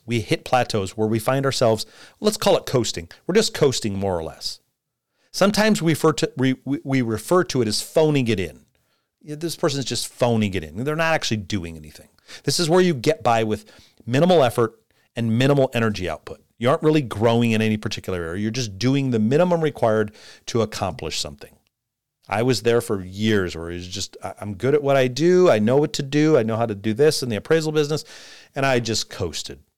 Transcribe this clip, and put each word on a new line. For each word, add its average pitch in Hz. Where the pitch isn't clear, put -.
we 113
hit -
plateaus 113
where 107
we 110
find 135
ourselves, 117
let's 208
call 190
it -
coasting. 101
We're 180
just 214
coasting, 117
more 95
or 80
less. -
Sometimes 208
we 165
refer 156
to, 156
we, 131
we, 139
we 135
refer 117
to 131
it 107
as -
phoning 151
it 107
in. -
Yeah, 151
this 156
person's 139
just -
phoning 110
it 87
in. 80
They're 151
not 165
actually 143
doing 87
anything. 76
This 139
is 165
where 180
you 180
get 139
by 117
with 107
minimal 156
effort 117
and 113
minimal 135
energy 107
output. -
You 120
aren't 165
really 156
growing 117
in 110
any 110
particular 92
area. 85
You're 110
just 110
doing 135
the 117
minimum 160
required 110
to 117
accomplish 87
something. -
I 101
was 123
there 117
for 101
years 95
where 82
it 87
was 90
just, 92
"I, 98
I'm 104
good 127
at 147
what 139
I 131
do. 175
I 117
know 113
what 151
to -
do. 147
I 123
know 110
how 117
to 110
do 101
this 143
in 127
the 107
appraisal 156
business." 151
And 139
I 127
just 113
coasted -